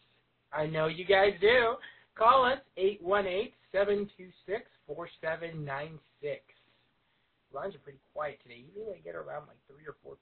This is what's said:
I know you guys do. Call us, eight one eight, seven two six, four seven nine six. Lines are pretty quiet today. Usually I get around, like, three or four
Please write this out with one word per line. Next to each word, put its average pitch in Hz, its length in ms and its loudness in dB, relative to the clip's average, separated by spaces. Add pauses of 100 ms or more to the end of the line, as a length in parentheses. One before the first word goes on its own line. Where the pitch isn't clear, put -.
(520)
I 151 140 -2
know 156 220 -2
you 170 180 -6
guys 196 340 6
do. 233 340 4 (440)
Call 247 260 8
us, 262 140 2 (180)
eight 202 240 0
one 190 260 2
eight, 190 280 -4 (160)
seven 202 480 0
two 185 100 -18 (160)
six, 185 200 -6 (220)
four 160 220 -10 (140)
seven 160 420 -6
nine 147 340 -8 (220)
six. 143 220 -8 (1120)
Lines 175 200 -8
are 139 40 -20
pretty 135 220 -20 (140)
quiet 147 280 -8
today. 120 220 -20 (100)
Usually 208 220 -12
I - 80 -20
get 85 100 -12
around, 73 320 -12
like, - 220 -20
three 135 180 -20
or 143 160 -14
four 139 200 -20